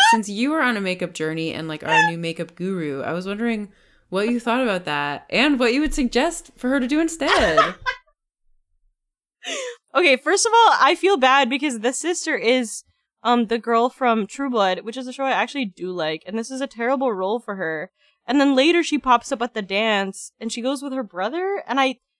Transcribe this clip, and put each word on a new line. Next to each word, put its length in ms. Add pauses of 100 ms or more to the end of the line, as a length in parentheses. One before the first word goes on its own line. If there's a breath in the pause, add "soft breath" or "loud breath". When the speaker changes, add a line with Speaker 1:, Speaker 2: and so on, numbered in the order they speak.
(120)
Speaker 1:
since 160
you 240
are 100
on 140
a 40
makeup 320
journey 400
and, 140
like, 160
are 80
a 220
new 60
makeup 360
guru, 480
I 120
was 120
wondering 460 (380 soft breath)
what 180
you 100
thought 240
about 220
that 440
and 300
what 160
you 60
would 140
suggest 600
for 160
her 80
to 80
do 140
instead. 800
Speaker 2:
<laughs> 40 (2000 loud breath)
Okay, 220
first 280
of 80
all, 260
I 160
feel 220
bad 320
because 320
the 120
sister 440
is, 480 (380)
um, 240
the 120
girl 300
from 380
True 240
Blood, 300
which 160
is 100
a 60
show 120
I 60
actually 340
do 260
like, 360
and 120
this 120
is 100
a 60
terrible 460
role 280
for 160
her. 340 (360)
And 140
then 140
later 280
she 160
pops 340
up 80
at 140
the 80
dance, 800
and 120
she 80
goes 220
with 100
her 120
brother, 640
and 140
I 160 (220)